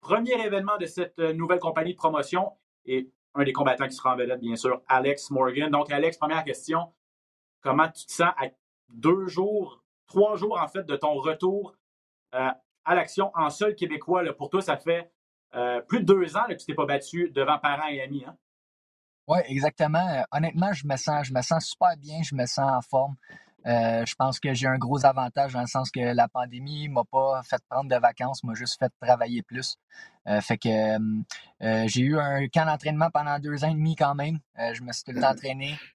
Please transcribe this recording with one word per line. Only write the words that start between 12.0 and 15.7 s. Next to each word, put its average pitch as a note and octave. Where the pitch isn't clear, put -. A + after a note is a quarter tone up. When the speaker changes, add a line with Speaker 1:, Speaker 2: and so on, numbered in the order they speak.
Speaker 1:
euh, C3
à E3+
l'action F#3+
en D3+
sol G#3
québécois, E3+
là ? D#3+
Pour C#3+
toi, F#3+
ça D3
fait, E3+
euh, B2